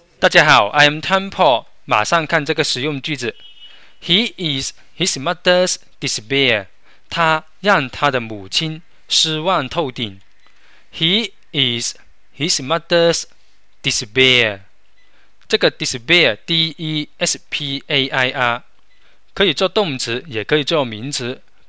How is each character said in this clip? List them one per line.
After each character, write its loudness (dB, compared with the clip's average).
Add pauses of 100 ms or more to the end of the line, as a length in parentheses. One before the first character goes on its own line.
(180)
大 2
家 4
好， 6
I 4
am 2
Tom -2
Paul。 2 (220)
马 2
上 0
看 0
这 -4
个 -2
实 -2
用 -4
句 -6
子。 -6 (720)
He 0
is -4 (260)
his -2
mother's 2 (240)
despair。 0 (420)
他 0 (140)
让 2
他 0
的 0
母 -10
亲 -4 (260)
失 0
望 0
透 -2
顶。 -8 (760)
He 0 (220)
is -2 (400)
his -2
mother's 0 (600)
despair。 2 (880)
这 0
个 2
despair，D 0
E -6
S -2
P -6
A -2
I 0
R， -2 (680)
可 0
以 2
做 0
动 -2
词， -6
也 -6
可 2
以 0
做 0
名 -8
词， -6 (280)